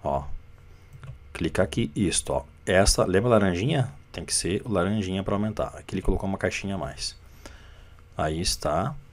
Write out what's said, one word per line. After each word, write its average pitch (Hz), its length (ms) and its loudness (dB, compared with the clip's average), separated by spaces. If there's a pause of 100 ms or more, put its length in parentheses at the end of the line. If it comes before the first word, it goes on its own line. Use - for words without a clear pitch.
Ó, 69 220 -2 (1080)
clica 85 280 0
aqui, - 320 0
isto, - 380 0
ó. 65 120 0 (200)
Essa, 98 400 6
lembra 98 240 4
a 120 40 6
laranjinha? 104 600 4 (180)
Tem 85 140 -8
que - 80 -6
ser - 320 0
o 113 80 -4
laranjinha 95 500 0
pra 101 120 0
aumentar. 104 420 -2
Aqui - 180 -12
ele 92 60 0
colocou 98 260 2
uma 98 120 -2
caixinha 98 380 -2
a - 20 -6
mais. - 360 -8 (1000)
Aí 78 240 -2
está. 92 540 0 (180)